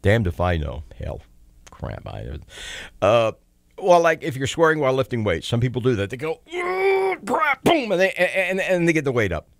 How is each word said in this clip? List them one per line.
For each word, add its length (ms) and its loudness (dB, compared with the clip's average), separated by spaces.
Damned 240 2
if 120 -4
I 200 0
know. 240 -8
Hell, 240 -10
crap. 360 -12
I, 320 -12
uh, 320 4
well, 240 6
like, 200 2
if 140 -6
you're 100 -4
swearing 320 2
while 140 2
lifting 320 -2
weights, 240 0
some 100 0
people 220 0
do 160 2
that. 140 -4
They 80 -10
go, 220 -6
"Ugh, 720 0
crap," 380 0
boom, 260 2
and 100 0
they, 120 4
and, 480 0
and 260 0
they 60 2
get 120 0
the 80 -2
weight 200 0
up. 160 -8